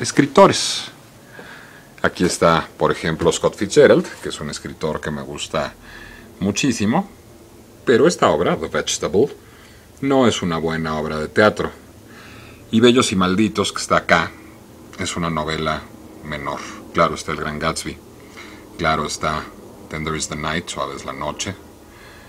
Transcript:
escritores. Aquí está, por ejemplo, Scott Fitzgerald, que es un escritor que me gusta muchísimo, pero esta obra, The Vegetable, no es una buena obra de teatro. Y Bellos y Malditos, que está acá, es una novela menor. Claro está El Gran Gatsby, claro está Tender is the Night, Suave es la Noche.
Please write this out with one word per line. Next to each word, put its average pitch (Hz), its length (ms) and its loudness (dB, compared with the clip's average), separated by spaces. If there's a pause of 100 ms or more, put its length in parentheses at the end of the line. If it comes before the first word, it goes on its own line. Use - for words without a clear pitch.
escritores. - 840 4 (1160)
Aquí - 220 0
está, 85 440 2 (100)
por 76 140 2
ejemplo, 82 400 0
Scott - 240 0
Fitzgerald, 127 500 6 (160)
que 73 80 -8
es - 100 -10
un 76 80 -8
escritor 71 520 -8
que - 100 -8
me 71 120 -8
gusta 73 520 -6 (640)
muchísimo, 113 720 0 (720)
pero 123 220 6
esta 175 240 4
obra, 90 260 2
The 78 120 -6
Vegetable, 87 600 0 (720)
no 135 260 4
es 104 140 0
una 85 160 -2
buena 80 420 -4
obra 78 200 -4
de 76 100 -4
teatro. 104 420 4 (1000)
Y 110 100 2
Bellos 123 320 6
y 101 40 0
Malditos, 92 560 2
que - 80 -8
está - 180 2
acá, 85 320 2 (680)
es 90 180 -6
una 85 120 -2
novela 78 540 -4 (420)
menor. 71 360 -8 (340)
Claro 82 200 2
está - 180 -8
El 76 60 -6
Gran 76 200 -6
Gatsby, 78 380 -6 (840)
claro 78 280 0
está 76 360 -4 (460)
Tender 78 260 -6
is 76 140 -6
the 78 80 -8
Night, 78 320 -6
Suave 69 280 -6
es 73 80 -14
la 71 80 -10
Noche. 73 420 -8 (760)